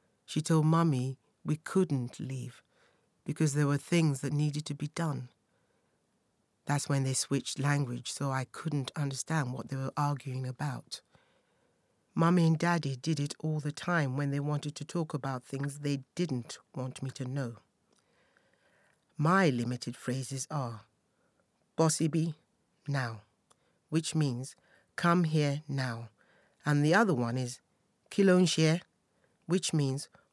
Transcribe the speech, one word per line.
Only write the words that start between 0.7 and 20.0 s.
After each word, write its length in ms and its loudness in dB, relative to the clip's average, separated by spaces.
we 120 0
couldn't 640 -2
leave 420 -10
because 300 0
there 120 2
were 120 2
things 420 2
that 140 -2
needed 320 0
to 100 -6
be 140 -6
done. 400 -4
That's 240 -2
when 140 2
they 100 0
switched 440 -2
language, 540 -2
so 180 -4
I 140 -4
couldn't 540 -4
understand 560 -2
what 160 -10
they 80 -6
were 180 -6
arguing 500 -2
about. 560 -8
Mummy 320 4
and 140 4
Daddy 380 0
did 240 -2
it 180 -6
all 220 -4
the 100 -4
time 460 -2
when 140 -2
they 100 -2
wanted 340 -4
to 100 -12
talk 280 -6
about 320 -6
things 340 -6
they 240 -4
didn't 460 -4
want 260 -8
me 100 -6
to 140 -10
know. 360 -6
My 320 4
limited 460 -2
phrases 560 -6